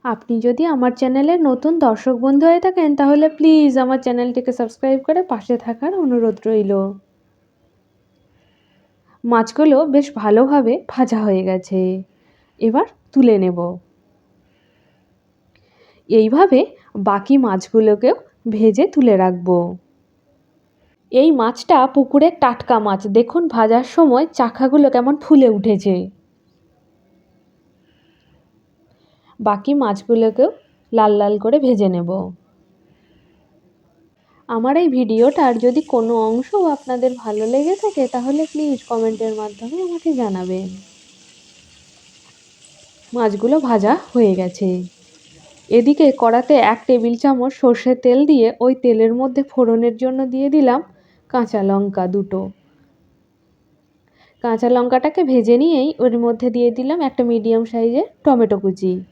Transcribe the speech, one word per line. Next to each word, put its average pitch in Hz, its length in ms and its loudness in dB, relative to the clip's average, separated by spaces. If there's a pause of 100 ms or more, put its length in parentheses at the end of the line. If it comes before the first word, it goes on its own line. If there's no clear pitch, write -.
আপনি 233 340 -6
যদি 240 260 0
আমার 254 280 0
চ্যানেলের 277 480 0
নতুন 285 380 0
দর্শক 254 400 0
বন্ধু 277 260 2
হয়ে 339 200 4
থাকেন, 370 300 0
তাহলে 285 340 2
প্লিজ 311 480 4
আমার 254 240 0
চ্যানেলটিকে 247 520 -4
সাবস্ক্রাইব 262 520 -2
করে 320 180 0
পাশে 240 340 -4
থাকার 233 380 -6
অনুরোধ 240 500 -2
রইল। 214 260 0 (2500)
মাছগুলো 233 600 2
বেশ 285 300 0
ভালোভাবে 233 580 2 (160)
ভাজা 254 320 -2
হয়ে 196 220 -2
গেছে, 185 360 -4 (840)
এবার 226 240 0 (260)
তুলে 247 260 4
নেব। 185 220 -2 (2500)
এইভাবে 247 500 4 (400)
বাকি 202 380 0
মাছগুলোকেও 220 760 0 (340)
ভেজে 220 380 2
তুলে 262 300 2
রাখব। 180 320 -2 (1600)
এই 269 200 4
মাছটা 247 460 0 (100)
পুকুরের 277 520 2
টাটকা 240 400 0
মাছ, 202 280 -2
দেখুন 233 400 0
ভাজার 226 400 2
সময় 285 460 2
চাকাগুলো 262 560 2
কেমন 254 320 0
ফুলে 277 280 4
উঠেছে। 202 460 0 (3500)
বাকি 208 340 -4
মাছগুলোকেও 233 760 0 (420)
লাল 214 260 2
লাল 208 200 0
করে 226 220 0
ভেজে 233 300 0
নেব। 175 200 -4 (2500)
আমার 240 280 -2
এই 349 120 2
ভিডিওটার 254 720 2
যদি 247 220 0
কোনো 233 320 -2 (120)
অংশ 226 240 -4 (200)
আপনাদের 254 480 -4
ভালো 220 280 -6
লেগে 285 300 -2
থাকে, 392 320 -4
তাহলে 262 380 -4
প্লিজ 294 380 -6
কমেন্টের 226 520 -4
মাধ্যমে 214 480 -12
আমাকে 339 300 -6
জানাবেন। 190 540 -6 (2500)
মাছগুলো 226 460 -2
ভাজা 233 340 0 (180)
হয়ে 220 240 2
গেছে। 185 340 -4 (1000)
এদিকে 277 360 4 (120)
কড়াতে 240 460 2
এক 220 220 0
টেবিল 233 320 0
চামচ 262 360 -2
সর্ষের 247 480 0
তেল 254 240 2
দিয়ে 269 220 4 (120)
ওই 254 160 2
তেলের 226 380 2
মধ্যে 262 300 -2
ফোড়নের 233 540 0
জন্য 262 300 -4
দিয়ে 262 220 -4
দিলাম 269 320 2 (480)
কাঁচা 226 340 -4
লঙ্কা 196 440 -2
দুটো। 190 340 -6 (2000)
কাঁচা 233 260 -2
লঙ্কাটাকে 247 540 0
ভেজে 240 340 2
নিয়েই 294 320 0 (100)
ওর 240 180 0
মধ্যে 233 320 -2
দিয়ে 240 220 0
দিলাম 262 300 -4
একটা 262 220 -4
মিডিয়াম 226 420 0
সাইজের 233 420 -2 (140)
টমেটো 233 380 0
কুচি। 190 340 -4 (180)